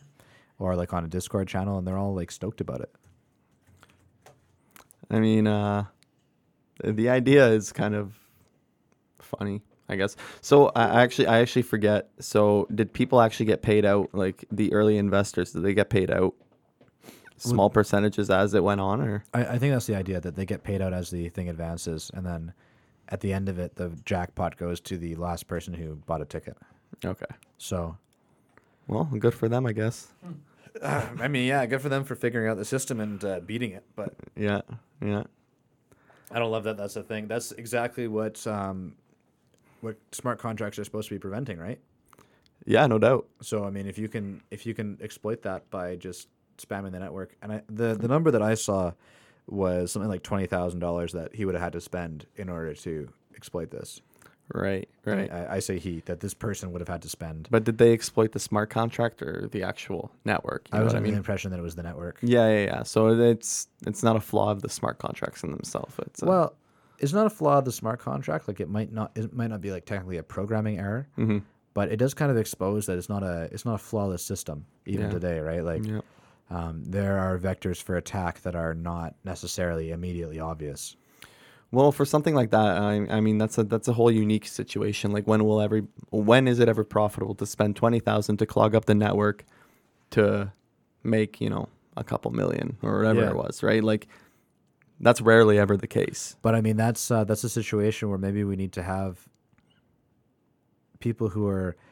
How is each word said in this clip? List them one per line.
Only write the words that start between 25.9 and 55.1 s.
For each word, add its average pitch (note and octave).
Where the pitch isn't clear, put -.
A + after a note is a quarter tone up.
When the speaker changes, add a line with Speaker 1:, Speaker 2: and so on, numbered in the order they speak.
Speaker 1:
bought D#2+
a D2+
ticket. -
Speaker 2:
Okay. -
Speaker 1:
So. E2+
Speaker 2:
Well, A2
good A#2
for -
them, B2
I A2
guess. A2
Speaker 1:
Uh, C#3
I A#2+
mean, B2+
yeah, C3+
good B2+
for C#3+
them C3+
for C3
figuring A#2
out A2
the G#2
system C3
and, G#2+
uh, F#2+
beating A2
it, F#2
but G2+
Speaker 2:
Yeah, G2+
yeah. G#2
Speaker 1:
I A#2
don't A2+
love A2
that A2
that's G2+
a G#2
thing. G#2+
That's A#2
exactly A#2+
what, G#2+
um, F#2+
what A2
smart B2
contracts A2
are G#2
supposed G#2+
to G#2
be F#2+
preventing, G2+
right? F2+
Speaker 2:
Yeah, B2+
no A2+
doubt. A#2
Speaker 1:
So, G#2+
I G2
mean, G2
if G2
you G#2+
can, G#2
if G#2
you A#2
can G#2
exploit A2
that F#2+
by F2+
just F2
spamming G2
the F#2
network, F#2
and G#2+
I, G#2+
the, A2+
the G#2+
number D#3
that A#2
I G#2+
saw F#2+
was F2+
something G#2
like F#2+
twenty G2
thousand F2
dollars E2+
that E2+
he A2
would F#2+
have E2+
had E2+
to E2+
spend E2
in G2
order D#2+
to D2+
exploit -
this. -
Speaker 2:
Right, F#2+
right. G2+